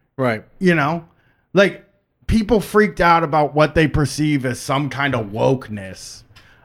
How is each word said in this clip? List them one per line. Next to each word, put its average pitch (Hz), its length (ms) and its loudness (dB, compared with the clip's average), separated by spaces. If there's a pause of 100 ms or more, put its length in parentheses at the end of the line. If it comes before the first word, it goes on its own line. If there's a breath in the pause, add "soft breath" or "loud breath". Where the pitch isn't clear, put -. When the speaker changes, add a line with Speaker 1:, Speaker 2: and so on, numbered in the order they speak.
(160)
Speaker 1:
Right. 120 260 -2 (160)
Speaker 2:
You 180 160 2
know, 160 320 -2 (460)
like, 185 320 2 (440)
people 220 320 2
freaked - 420 0
out 170 220 4
about 147 300 0
what 151 200 2
they 160 140 4
perceive 147 580 -2
as 120 120 -4
some 143 300 -4
kind 135 260 -4
of 110 120 -2
wokeness. 107 960 -4 (420 soft breath)